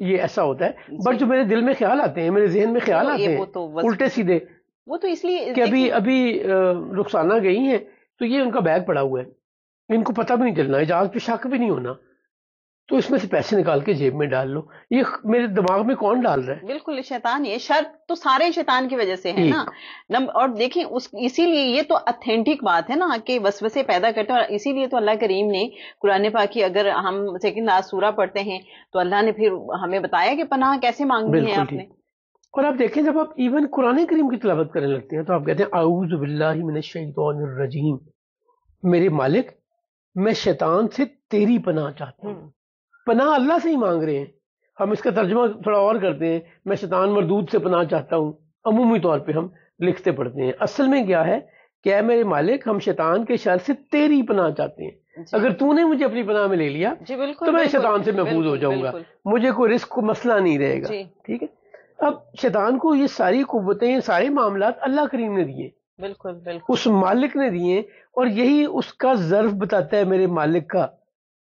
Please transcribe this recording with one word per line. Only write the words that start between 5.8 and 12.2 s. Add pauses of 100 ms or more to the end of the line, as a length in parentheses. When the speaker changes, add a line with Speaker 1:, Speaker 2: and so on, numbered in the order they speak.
Speaker 1:
अभी,
अ, (460)
रुखसाना
गई
हैं, (320)
तो
ये
उनका
बैग
पड़ा
हुआ
है, (640)
इनको
पता
भी
नहीं
चलना,
इजाज
पे
शक
भी
नहीं
होना, (880)